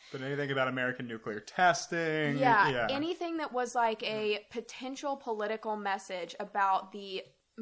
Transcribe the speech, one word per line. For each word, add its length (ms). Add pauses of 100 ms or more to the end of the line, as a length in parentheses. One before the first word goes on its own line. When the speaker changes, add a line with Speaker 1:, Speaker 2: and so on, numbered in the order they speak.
(120)
Speaker 1:
But 100
anything 300
about 160
American 400
nuclear 320
testing, 960
Speaker 2:
Yeah, 320
Speaker 1:
yeah. 200
Speaker 2:
anything 480
that 160
was, 200
like, 300
a 360
Speaker 3:
Mm. 100
Speaker 2:
potential 640
political 640
message 600
about 520
the 320 (380)